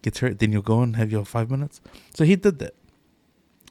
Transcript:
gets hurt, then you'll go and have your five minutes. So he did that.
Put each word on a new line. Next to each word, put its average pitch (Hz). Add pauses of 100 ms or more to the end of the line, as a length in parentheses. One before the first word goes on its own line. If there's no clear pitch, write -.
gets -
hurt, 123
then 107
you'll 104
go 110
and 117
have 110
your 104
five 117
minutes. 139 (340)
So 160
he 180
did 175
that. - (960)